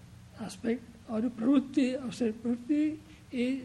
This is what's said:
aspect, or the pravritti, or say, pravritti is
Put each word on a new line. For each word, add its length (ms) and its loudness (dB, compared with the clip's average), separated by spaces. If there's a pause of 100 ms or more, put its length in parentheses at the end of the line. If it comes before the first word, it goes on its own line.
(400)
aspect, 420 -4 (260)
or 120 -2
the 80 2
pravritti, 680 4 (120)
or 60 -4
say, 200 0
pravritti 640 0 (360)
is 320 0